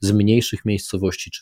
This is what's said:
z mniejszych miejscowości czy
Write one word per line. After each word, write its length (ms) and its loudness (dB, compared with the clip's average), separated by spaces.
z 120 2
mniejszych 520 2
miejscowości 640 -4
czy 120 -16